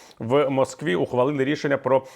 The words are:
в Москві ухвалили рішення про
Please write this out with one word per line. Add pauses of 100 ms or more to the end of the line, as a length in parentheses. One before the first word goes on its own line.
(200)
в
Москві
ухвалили
рішення
про (100)